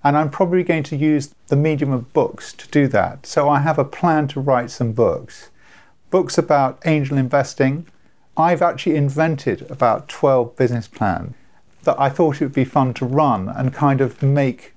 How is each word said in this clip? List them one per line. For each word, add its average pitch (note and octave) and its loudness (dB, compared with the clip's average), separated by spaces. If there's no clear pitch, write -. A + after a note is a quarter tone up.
and D3 4
I'm D3+ 0
probably F3+ 0
going E3 0
to C#3+ -6
use D3+ 0
the - 0
medium C#3+ 0
of B2 -6
books - -2
to - -20
do C#3+ 2
that. F2+ 0
So C#3+ 0
I C#3+ 2
have D#3 0
a C#3 2
plan D3+ 0
to C3+ -8
write B2+ 0
some A#2 -4
books. - -2
Books F#3 0
about C#3 2
angel C#3+ 0
investing. C#3 0
I've E3 2
actually E3 0
invented C#3+ -2
about B2 0
twelve B2+ 0
business A#2+ 0
plans - -4
that - 0
I C#3 2
thought D3 0
it D3 0
would C3+ -8
be C3 2
fun B2+ 0
to C3 -4
run B2 0
and C3 -4
kind C#3 2
of B2 -2
make C#3 -2